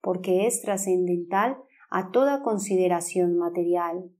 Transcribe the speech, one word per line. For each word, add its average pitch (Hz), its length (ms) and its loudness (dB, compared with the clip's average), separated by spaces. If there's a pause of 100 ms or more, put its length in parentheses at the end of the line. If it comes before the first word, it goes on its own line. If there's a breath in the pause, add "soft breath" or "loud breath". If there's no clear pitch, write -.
porque 185 440 0
es 240 140 -2
trascendental 190 960 0 (340 loud breath)
a 190 220 -4
toda 277 300 2
consideración 185 960 0
material. 175 840 -2